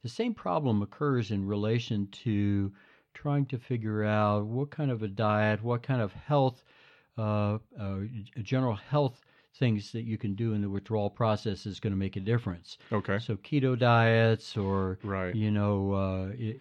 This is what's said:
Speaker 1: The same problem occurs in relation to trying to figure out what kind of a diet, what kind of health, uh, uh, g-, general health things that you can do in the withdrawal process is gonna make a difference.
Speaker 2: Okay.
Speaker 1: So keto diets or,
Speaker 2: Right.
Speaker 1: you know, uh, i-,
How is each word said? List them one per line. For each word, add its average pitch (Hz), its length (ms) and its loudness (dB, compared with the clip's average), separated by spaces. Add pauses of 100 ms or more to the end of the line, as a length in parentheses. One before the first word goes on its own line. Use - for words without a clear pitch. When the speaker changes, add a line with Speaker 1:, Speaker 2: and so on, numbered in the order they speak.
Speaker 1:
The 120 60 -6
same 226 260 -2
problem 139 480 0
occurs 123 480 -2
in 98 160 -2
relation 107 640 -2 (160)
to 101 480 0 (420)
trying 143 320 0
to 123 120 -6
figure 110 460 -2
out 107 420 2
what 127 240 -4
kind 147 200 -2
of 110 120 -2
a 110 60 -2
diet, 107 540 2
what 120 200 -2
kind 127 200 0
of 101 100 -2
health, 135 500 0 (540)
uh, 107 420 0 (200)
uh, 98 220 -6
g-, 110 320 -10 (100)
general 127 320 0
health 135 460 0 (360)
things 110 360 0
that 113 100 -6
you 110 160 -4
can 101 160 -2
do 113 180 -2
in 104 80 0
the 101 80 -2
withdrawal 101 400 -2
process 107 560 -2
is 98 140 -8
gonna 101 180 -2
make 95 200 -2
a 95 40 -6
difference. 101 560 -4 (160)
Speaker 2:
Okay. 101 280 0
Speaker 1:
So 110 160 -6
keto 131 420 0
diets 113 800 4
or, 98 480 0
Speaker 2:
Right. 95 300 -2
Speaker 1:
you 107 180 2
know, 101 400 2
uh, 95 400 0
i-, 113 280 -6